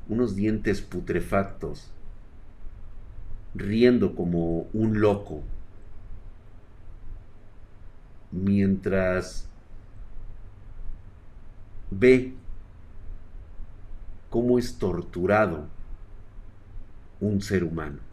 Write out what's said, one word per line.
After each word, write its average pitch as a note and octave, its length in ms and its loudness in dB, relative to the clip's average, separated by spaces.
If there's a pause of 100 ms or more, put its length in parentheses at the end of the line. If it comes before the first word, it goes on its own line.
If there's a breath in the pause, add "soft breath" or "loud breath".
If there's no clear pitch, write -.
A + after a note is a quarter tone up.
unos A2 260 2
dientes G#2+ 460 2
putrefactos, F2+ 1080 0 (1700)
riendo A2 580 6
como E2+ 600 2
un A2 260 4
loco, G#2 420 4 (3000)
mientras F#2+ 1160 4 (2500)
ve B2 420 8 (2000)
cómo A#2+ 300 6
es - 180 -2
torturado F2+ 920 2 (1500)
un G2 200 2
ser F#2+ 220 2
humano. D#2 360 -4 (140)